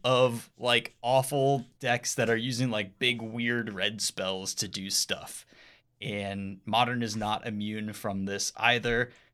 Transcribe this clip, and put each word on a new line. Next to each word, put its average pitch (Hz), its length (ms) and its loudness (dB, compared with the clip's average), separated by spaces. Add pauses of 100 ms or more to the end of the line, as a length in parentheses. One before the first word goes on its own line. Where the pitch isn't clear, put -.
of, 123 520 4
like, 120 460 2
awful 135 640 2 (140)
decks 120 340 0
that 117 160 2
are 113 60 4
using, 123 340 0
like, 104 280 -4
big, 123 220 2
weird 117 540 -2
red 104 260 -2
spells 95 540 -4
to - 140 -4
do 95 220 -8
stuff. - 540 -4 (560)
And 98 640 -6
Modern 120 380 2
is 107 120 -2
not 107 320 -4
immune 107 460 -6
from 98 320 -4
this 98 320 -4
either. 120 540 2 (240)